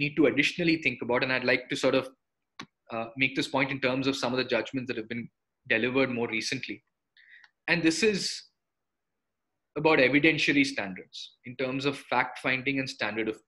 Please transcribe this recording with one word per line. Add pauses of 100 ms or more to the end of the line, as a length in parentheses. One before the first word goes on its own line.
need
to
additionally
think
about,
and
I'd
like
to
sort
of, (840)
uh, (100)
make
this
point
in
terms
of
some
of
the
judgments
that
have
been (400)
delivered
more
recently. (840)
And
this
is (1400)
about
evidentiary
standards (100)
in
terms
of
fact-finding
and
standard
of (120)